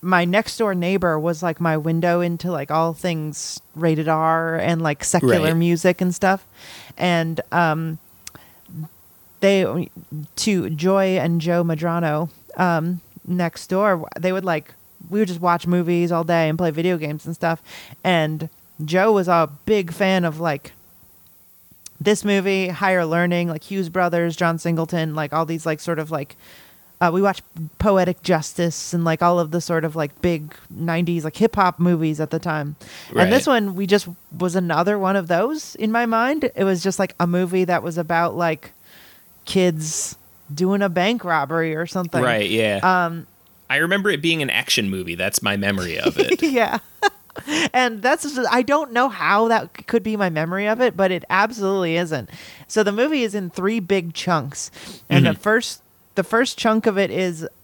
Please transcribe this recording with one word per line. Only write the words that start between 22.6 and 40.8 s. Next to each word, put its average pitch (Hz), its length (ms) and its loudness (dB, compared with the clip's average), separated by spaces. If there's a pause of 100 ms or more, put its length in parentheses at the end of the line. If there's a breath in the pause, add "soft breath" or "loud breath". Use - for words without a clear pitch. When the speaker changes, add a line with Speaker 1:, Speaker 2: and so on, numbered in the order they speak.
Speaker 1:
Higher 180 380 2
Learning, 175 420 2
like, 156 160 -8
Hughes 190 240 -4
Brothers, 170 480 0
John 165 220 0
Singleton, 160 560 -2
like, 156 180 -4
all 160 140 0
these, 160 200 -6
like, 156 140 -2
sort 170 180 -4
of, 156 120 -6
like, 151 260 -8 (680 loud breath)
uh, 175 100 6
we 185 80 2
watched 196 220 2 (360)
Poetic 185 440 2
Justice 170 720 -2
and, 170 100 0
like, 160 180 2
all 175 160 4
of 160 120 0
the 170 100 0
sort 165 240 -2
of, 156 100 -4
like, 151 280 -4
big 156 320 -2 (160)
nineties, 170 520 -2
like, 156 140 -6
hip 220 200 0
hop 185 220 2
movies 165 400 0
at 156 120 -4
the - 80 -2
time. 151 380 -6 (380 loud breath)
And 180 160 4
this 262 160 4
Speaker 2:
Right. 294 80 4
Speaker 1:
one, 202 200 0
we 196 120 -4
just 196 220 2 (300)
was 180 180 0
another 180 420 0
one 190 180 2
of 180 120 -2
those 226 460 -2
in 214 180 -2
my 233 140 2
mind. 254 480 0
It 196 100 0
was 185 180 0
just, 190 160 -2
like, 190 220 -2
a 175 60 2
movie 180 380 2
that 175 180 0
was 165 160 -6
about, 165 380 0
like, 165 360 -4 (720 loud breath)
kids 160 720 0 (380)
doing 185 260 0